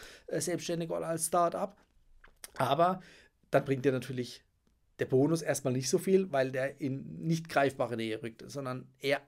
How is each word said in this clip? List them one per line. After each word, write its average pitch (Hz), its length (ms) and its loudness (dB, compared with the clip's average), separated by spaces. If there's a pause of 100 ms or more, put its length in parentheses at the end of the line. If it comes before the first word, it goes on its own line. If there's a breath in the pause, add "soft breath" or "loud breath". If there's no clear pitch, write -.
(280 loud breath)
äh, 160 120 -2
Selbstständiger 170 560 -4
oder 165 120 -4
als 165 180 -2
Start-up. 180 500 0 (800)
Aber 170 440 2 (500 loud breath)
dann 139 160 4
bringt 135 180 0
dir 139 80 6
natürlich 127 500 -6 (560)
der 127 80 -2
Bonus 151 360 4
erstmal 139 300 -2
nicht 131 160 -2
so 180 100 2
viel, 190 340 2
weil 131 180 0
der 135 300 -4
in 151 440 -6
nicht 160 240 0
greifbare 131 480 2
Nähe 113 240 -2
rückt, 113 300 -10
sondern 127 380 -8 (100)
eher 139 300 0